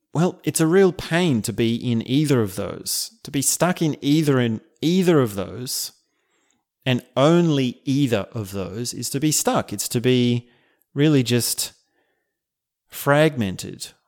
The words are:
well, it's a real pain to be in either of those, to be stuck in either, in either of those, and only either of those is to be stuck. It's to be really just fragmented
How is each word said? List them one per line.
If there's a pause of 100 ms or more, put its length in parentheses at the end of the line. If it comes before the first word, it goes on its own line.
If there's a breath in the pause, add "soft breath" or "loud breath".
(120)
well,
it's
a
real
pain
to
be
in
either
of
those,
to
be
stuck
in
either,
in (220)
either
of
those, (920)
and (120)
only
either
of
those
is
to
be
stuck.
It's
to
be (460 soft breath)
really
just (1160)
fragmented (200)